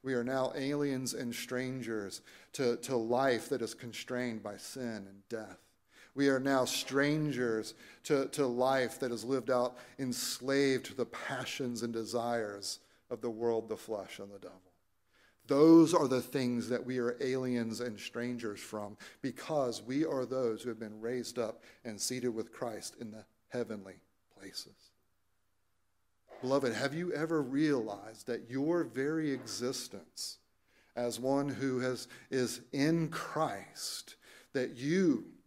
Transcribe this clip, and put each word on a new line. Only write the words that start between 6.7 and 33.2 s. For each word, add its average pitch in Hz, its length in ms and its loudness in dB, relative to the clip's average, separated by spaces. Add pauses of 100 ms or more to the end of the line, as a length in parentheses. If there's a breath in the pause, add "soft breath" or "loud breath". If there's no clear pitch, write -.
to, 139 240 2
to 143 180 0
life 127 540 2
that 127 120 -2
is 110 120 -4
lived 127 260 0
out 123 280 2 (200 loud breath)
enslaved 131 880 0
to - 60 -12
the 120 120 -2
passions 123 760 -6
and 117 120 -4
desires 113 840 -4 (300 soft breath)
of 113 120 -8
the 120 100 -2
world, 113 380 0
the 110 80 -4
flesh, 101 420 -8
and 98 120 -12
the 101 60 -16
devil. 95 220 -16 (880 soft breath)
Those 160 460 12
are 156 140 6
the 127 140 4
things 123 480 0
that 120 160 0
we 127 140 -2
are 120 200 0
aliens 123 600 -2
and 117 200 -6
strangers 117 600 -6
from, 104 360 -8 (260 loud breath)
because 131 600 -2
we 131 240 0
are 131 200 0
those 120 360 0
who 123 80 -4
have 110 100 -6
been 107 220 -10
raised 120 380 -4
up - 240 -4 (200 loud breath)
and 107 160 -10
seated 127 300 -2
with 110 240 -6
Christ 110 480 -8
in 113 80 -10
the 107 160 -16 (240)
heavenly 104 460 -6 (420)
places. - 540 -16 (1500)
Beloved, 131 320 2
have 131 200 -2
you 170 200 -2
ever 160 280 0
realized 117 840 0
that 117 220 -6
your 156 340 2
very 147 480 0
existence 120 1080 -6 (580 soft breath)
as 120 240 -2
one 139 300 2
who 127 300 -2
has, 127 280 -4 (220 loud breath)
is 127 320 -2 (100)
in 156 380 2
Christ, - 1080 -6 (360 loud breath)